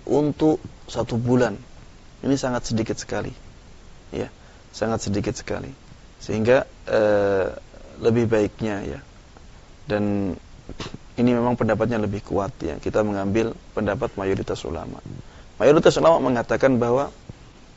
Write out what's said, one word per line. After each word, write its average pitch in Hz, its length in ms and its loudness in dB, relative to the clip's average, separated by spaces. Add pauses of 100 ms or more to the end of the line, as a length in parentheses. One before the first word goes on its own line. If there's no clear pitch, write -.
untuk 151 560 2 (240)
satu 117 320 -4
bulan. 120 400 2 (640)
Ini 135 160 0
sangat 127 320 -4
sedikit 110 240 -2
sekali. - 400 -8 (800)
Ya, 110 160 -6 (400)
sangat 110 400 -4
sedikit - 240 -2
sekali. - 400 -10 (480)
Sehingga, 110 480 2 (160)
eh, 101 640 2 (480)
lebih 113 320 2
baiknya, 107 560 0
ya. 135 140 -8 (880)
Dan 101 440 0 (840)
ini 120 160 4
memang 120 240 0
pendapatnya 110 400 0
lebih 101 260 -4
kuat, 98 380 -2
ya. 76 180 -6
Kita 107 240 0
mengambil 104 480 0 (240)
pendapat 107 400 -2
mayoritas 95 480 -2
ulama. - 380 -10 (580)
Mayoritas 151 400 8
ulama 147 320 4
mengatakan 120 480 2
bahwa, 120 320 0 (640)